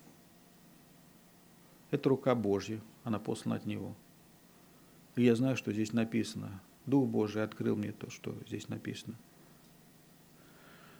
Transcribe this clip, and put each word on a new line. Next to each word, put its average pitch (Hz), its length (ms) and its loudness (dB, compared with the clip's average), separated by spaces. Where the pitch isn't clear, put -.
«Это 143 180 2
рука 131 280 4
Божья, 104 440 0
она 110 160 -2
послана 113 380 -4
от 104 100 -6
Него. 101 300 -6
И 123 80 4
я 120 100 10
знаю, 127 220 2
что - 160 -4
здесь 107 200 -2
написано. 107 680 -2
Дух 135 220 4
Божий 107 340 0
открыл 110 320 -2
мне 104 160 -2
то, - 200 -10
что - 220 -10
здесь 107 220 -8
написано». - 480 -8